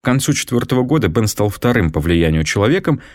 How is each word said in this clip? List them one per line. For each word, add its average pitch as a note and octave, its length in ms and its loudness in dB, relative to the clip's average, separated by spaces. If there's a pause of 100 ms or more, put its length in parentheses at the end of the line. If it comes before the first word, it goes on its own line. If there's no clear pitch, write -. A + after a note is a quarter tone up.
К - 20 -18
концу C3+ 300 0
четвертого B2 480 0
года B2 260 0
Бен A2 180 0
стал G#2 220 -2
вторым F#2 420 0
по D#2+ 100 -2
влиянию D#2+ 440 2
человеком, C#3 560 0 (140)